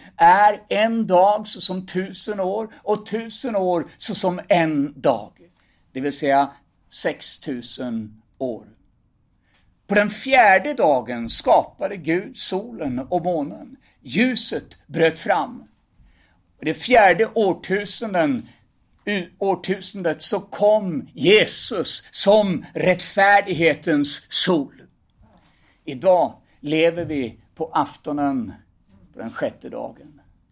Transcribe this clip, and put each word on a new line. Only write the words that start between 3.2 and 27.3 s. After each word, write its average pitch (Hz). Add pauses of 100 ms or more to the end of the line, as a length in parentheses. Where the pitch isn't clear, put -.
år 180 (100)
så -
som 180
en 156
dag. 113 (600)
Det 131
vill 139
säga 139 (380)
sextusen 120 (160)
år. 123 (1200)
På 202
den 208
fjärde 226
dagen 123
skapade 196
Gud 175
solen 185
och 160
månen. 175 (240)
Ljuset 185
bröt 160
fram. 160 (1000)
I -
det 156
fjärde 214
årtusenden, 185 (580)
u-, 196
årtusendet 185
så -
kom 202
Jesus -
som 196
rättfärdighetens 175
sol. - (1040)
Idag 151 (260)
lever 160
vi 139 (160)